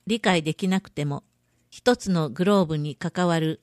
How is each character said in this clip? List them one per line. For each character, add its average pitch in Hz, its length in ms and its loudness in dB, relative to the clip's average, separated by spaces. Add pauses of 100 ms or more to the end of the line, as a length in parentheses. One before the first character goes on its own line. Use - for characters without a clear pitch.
理 220 140 -2
解 180 240 2
で 151 100 -2
き - 140 -4
な 190 140 0
く - 100 -14
て 147 120 -6
も、 143 200 -4 (460)
一 - 280 0
つ 196 120 -6
の 160 200 0
グ 175 160 -4
ロ 196 180 4
ー - 20 -4
ブ 156 120 -2
に 147 180 -6
関 180 320 -2
わ 165 120 2
る 160 240 -2